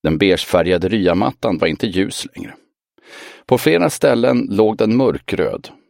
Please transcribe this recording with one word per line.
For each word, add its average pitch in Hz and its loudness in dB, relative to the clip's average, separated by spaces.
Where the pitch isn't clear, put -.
Den 80 0
beigefärgade 90 2
ryamattan 98 -2
var 82 0
inte 78 -4
ljus 92 -4
längre. - -16
På 123 2
flera 165 2
ställen 123 2
låg 107 2
den 113 2
mörkröd - -2